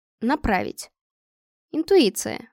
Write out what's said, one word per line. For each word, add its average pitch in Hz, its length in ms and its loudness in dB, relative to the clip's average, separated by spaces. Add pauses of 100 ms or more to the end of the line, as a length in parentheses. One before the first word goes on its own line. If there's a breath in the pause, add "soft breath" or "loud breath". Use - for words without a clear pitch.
(220)
направить. 233 680 -2 (800)
Интуиция. 320 800 0